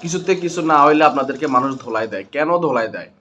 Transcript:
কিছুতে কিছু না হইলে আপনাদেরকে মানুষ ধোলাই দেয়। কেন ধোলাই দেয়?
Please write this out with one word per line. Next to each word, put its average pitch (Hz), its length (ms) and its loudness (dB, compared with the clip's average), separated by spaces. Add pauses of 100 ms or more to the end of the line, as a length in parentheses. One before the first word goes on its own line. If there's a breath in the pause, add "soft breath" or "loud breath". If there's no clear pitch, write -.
কিছুতে 175 340 -2
কিছু 175 260 -6
না 151 240 6
হইলে 151 180 4
আপনাদেরকে 143 440 0
মানুষ 135 240 0 (120)
ধোলাই 113 240 -4
দেয়। 98 240 -10
কেন 156 260 -2
ধোলাই 127 300 -2
দেয়? 90 220 -12 (120)